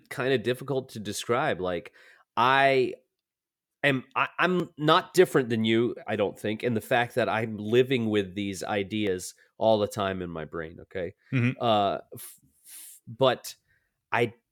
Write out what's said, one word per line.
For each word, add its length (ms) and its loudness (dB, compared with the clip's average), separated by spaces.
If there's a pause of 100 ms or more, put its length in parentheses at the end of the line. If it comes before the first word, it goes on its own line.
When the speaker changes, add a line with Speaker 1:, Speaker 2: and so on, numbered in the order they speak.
Speaker 1:
kinda 300 -2
difficult 540 -4
to 60 -12
describe. 600 -2
Like, 300 -4 (440)
I 600 4 (880)
am, 220 2 (100)
I, 120 0 (120)
I'm 360 0
not 380 2
different 360 4
than 160 0
you, 280 2 (140)
I 80 -2
don't 240 -2
think, 240 -4
in 100 0
the 80 0
fact 320 0
that 160 0
I'm 280 -2
living 520 2
with 240 0
these 300 -6
ideas 720 -4 (240)
all 180 4
the 100 0
time 360 -4
in 80 -8
my 140 -8
brain, 360 -10
okay? 320 -8 (180)
Speaker 2:
Mm-hmm. 320 -2
Speaker 1:
Uh, 320 2 (200)
f-, 240 -20 (260)
f-, 420 -20
but 460 0 (580)
I, 220 0 (180)